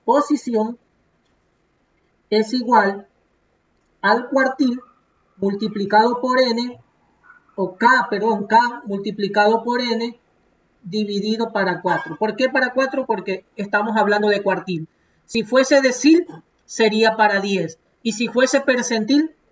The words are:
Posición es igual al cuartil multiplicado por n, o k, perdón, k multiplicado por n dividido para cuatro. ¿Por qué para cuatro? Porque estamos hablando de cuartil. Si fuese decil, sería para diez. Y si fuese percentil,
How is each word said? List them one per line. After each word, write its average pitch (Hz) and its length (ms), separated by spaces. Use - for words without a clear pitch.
Posición 240 760
es 214 220
igual 220 560
al 226 280
cuartil 262 520
multiplicado 202 840
por 254 200
n, 247 400
o 185 200
k, 240 320
perdón, 202 380
k - 380
multiplicado 208 800
por 240 160
n 233 360
dividido 208 680
para 180 300
cuatro. 165 340
¿Por 220 200
qué 254 120
para 254 240
cuatro? 262 320
Porque 190 400
estamos 208 400
hablando 208 320
de 202 160
cuartil. 175 420
Si 226 180
fuese 262 380
decil, 277 440
sería 220 500
para 208 240
diez. 190 400
Y 226 80
si 226 160
fuese 262 320
percentil, 247 720